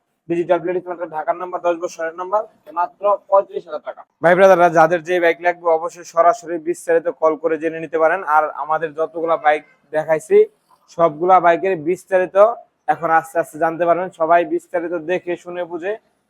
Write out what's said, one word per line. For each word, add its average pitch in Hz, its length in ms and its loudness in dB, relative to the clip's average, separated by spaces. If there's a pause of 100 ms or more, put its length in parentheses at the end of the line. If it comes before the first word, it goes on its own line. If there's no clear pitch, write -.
(280)
ডিজিটাল 170 320 0
প্লেট, 180 280 -6
মাত্র 175 180 -8
ঢাকার 160 300 -6
নাম্বার, 180 240 -8
দশ 170 160 -2
বছরের 165 380 -8
নাম্বার, 185 280 -4 (300)
মাত্র 190 460 -2 (100)
পঁয়ত্রিশ 196 380 0
হাজার 151 180 -12
টাকা। - 200 -16 (180)
ভাই 170 120 4
ব্রাদাররা, 175 340 6
যাদের 165 340 2
যে 175 180 -2
বাইক 165 200 2
লাগবে 170 300 -2
অবশ্যই 170 340 -2
সরাসরি 165 540 0
বিস্তারিত 165 500 -2
কল 160 280 0
করে 160 220 -2
জেনে 160 220 -6
নিতে 165 180 -6
পারেন। 170 260 2
আর 151 260 2
আমাদের 156 440 -6
যতগুলা 160 420 -4
বাইক 151 280 0 (260)
দেখাইছি, 160 540 2 (440)
সবগুলা 170 520 2
বাইকের 170 360 0
বিস্তারিত 185 760 0 (340)
এখন 156 240 -2
আস্তে 160 280 0
আস্তে 156 200 -6
জানতে 165 280 -2
পারবেন। 175 240 0
সবাই 170 340 2
বিস্তারিত 170 480 -6
দেখে 175 440 -6
শুনে 175 280 -10
বুঝে 175 320 -8 (340)